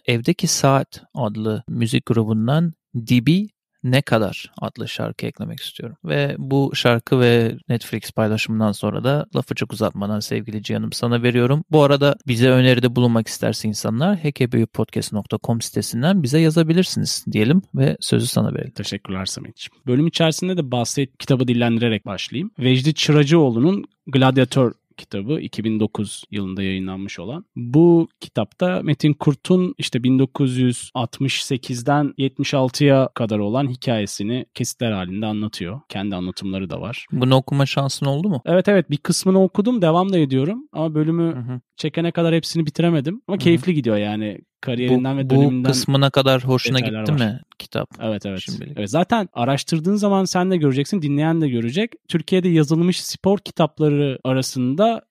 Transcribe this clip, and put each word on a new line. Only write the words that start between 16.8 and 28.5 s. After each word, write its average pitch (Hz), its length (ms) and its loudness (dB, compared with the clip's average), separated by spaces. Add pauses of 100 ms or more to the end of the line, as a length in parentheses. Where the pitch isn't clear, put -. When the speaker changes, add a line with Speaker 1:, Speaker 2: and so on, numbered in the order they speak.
Speaker 1:
diyelim 120 300 4 (140)
ve 139 240 2
sözü 117 280 0
sana - 260 0
verelim. - 180 -8
Speaker 2:
Teşekkürler 98 540 -8
Sametciğim. - 640 -14
Bölüm 131 200 4
içerisinde 170 500 0
de 139 140 -2
bahset-, 123 460 -4
kitabı 127 300 2
dillendirerek 117 580 2
başlayayım. 113 540 -8
Vecdi 127 340 2
Çıracıoğlu'nun 147 920 4 (220)
Gladyatör 131 640 4 (260)
kitabı 104 420 -6
iki - 240 -8
bin 110 160 0
dokuz 107 520 -4
yılında 98 320 -6
yayınlanmış 95 560 -6
olan. 123 260 -12 (100)
Bu 160 540 4 (100)
kitapta - 640 -4